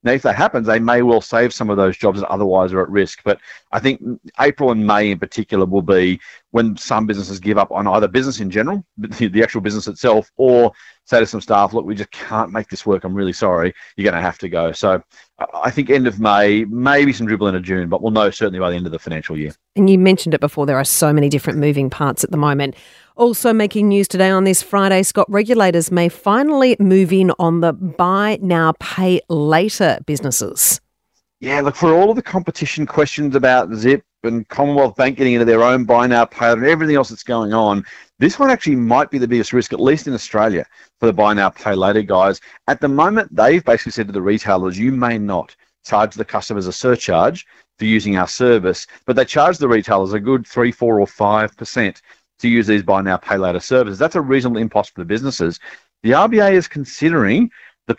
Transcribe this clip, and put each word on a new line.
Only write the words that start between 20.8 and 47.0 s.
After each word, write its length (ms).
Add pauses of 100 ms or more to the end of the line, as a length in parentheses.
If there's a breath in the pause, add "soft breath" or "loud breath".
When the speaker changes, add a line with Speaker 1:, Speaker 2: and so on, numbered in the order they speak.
Speaker 2:
so 280
many 160
different 320
moving 300
parts 340
at 80
the 40
moment. 380 (400 soft breath)
Also 380
making 360
news 200
today 220
on 140
this 180
Friday, 400
Scott, 260
regulators 640
may 180
finally 720
move 320
in 260
on 220
the 140
buy 680
now, 400
pay 480
later 800
businesses. 720 (580)
Speaker 1:
Yeah, 220
look, 160
for 160
all 160
of 80
the 60
competition 640
questions 500
about 380
Zip 280 (200)
and 260
Commonwealth 480
Bank 220
getting 160
into 100
their 180
own 220
buy 220
now, 180
pay 240
later 140
and 80
everything 260
else 140
that's 120
going 300
on, 320 (340 loud breath)
this 200
one 120
actually 260
might 340
be 80
the 100
biggest 240
risk, 220
at 60
least 260
in 80
Australia, 500 (340 soft breath)
for 60
the 80
buy 220
now, 160
pay 240
later 260
guys. 400 (260 loud breath)
At 140
the 80
moment, 460
they've 300
basically 280
said 140
to 80
the 80
retailers, 560
"You 120
may 280
not 360 (300)
charge 300
the 100
customers 420
a 60
surcharge 760 (320 soft breath)